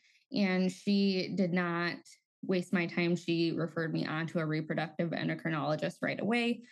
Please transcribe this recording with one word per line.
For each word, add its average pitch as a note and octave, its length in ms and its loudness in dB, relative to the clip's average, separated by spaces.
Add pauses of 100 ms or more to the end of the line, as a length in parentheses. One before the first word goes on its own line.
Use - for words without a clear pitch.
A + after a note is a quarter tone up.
(340)
and F#3 360 4
she G3 640 2
did F3+ 180 2
not F3 420 0 (480)
waste F3+ 300 -2
my F3 120 2
time. F3 300 2
She E3 380 2
referred E3 400 -4
me D#3+ 120 0
on D#3+ 220 -2
to E3+ 120 -2
a D#3+ 60 0
reproductive D#3 680 -2
endocrinologist D#3 880 -2
right D3 180 -2
away, A#3 520 0